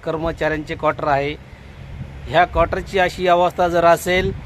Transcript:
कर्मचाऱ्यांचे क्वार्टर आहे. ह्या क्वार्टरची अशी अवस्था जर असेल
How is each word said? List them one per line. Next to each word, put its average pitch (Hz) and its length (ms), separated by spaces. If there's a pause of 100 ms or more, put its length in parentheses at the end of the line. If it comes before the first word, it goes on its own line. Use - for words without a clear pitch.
कर्मचाऱ्यांचे 156 720
क्वार्टर 151 320
आहे. 143 280 (920)
ह्या 165 180
क्वार्टरची 175 540
अशी 180 280
अवस्था 175 400
जर 170 180
असेल 180 480 (120)